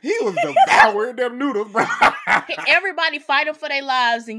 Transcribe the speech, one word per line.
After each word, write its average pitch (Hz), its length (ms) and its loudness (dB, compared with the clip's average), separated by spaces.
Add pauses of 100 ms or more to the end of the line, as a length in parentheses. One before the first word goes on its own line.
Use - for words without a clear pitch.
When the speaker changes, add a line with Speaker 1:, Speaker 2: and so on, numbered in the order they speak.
Speaker 1:
he 392 200 -2
was 403 160 -2
Speaker 2:
<laughs> - 20 0
Speaker 1:
devouring 240 760 2
them 247 220 -4
noodles, 220 320 -4
bro. 202 160 0
<laughs> - 800 0
Speaker 2:
Everybody 320 520 0
fighting 294 360 -2
for 302 140 -10
their 277 140 -4
lives, 240 460 0
and 220 100 -10